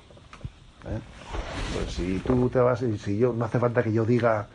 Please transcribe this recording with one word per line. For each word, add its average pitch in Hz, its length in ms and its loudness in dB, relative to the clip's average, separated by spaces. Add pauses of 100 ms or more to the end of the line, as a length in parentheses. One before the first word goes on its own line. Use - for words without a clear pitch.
(880)
¿Eh? 107 140 -6 (720)
Pues 90 180 -4
si 92 280 -2
tú 127 280 2
te 127 120 2
vas, 123 220 4
y 110 160 -2
si 101 200 -4
yo, 123 140 4
no 113 120 -2
hace 113 140 0
falta 120 240 2
que 113 100 0
yo 113 120 2
diga, 110 500 2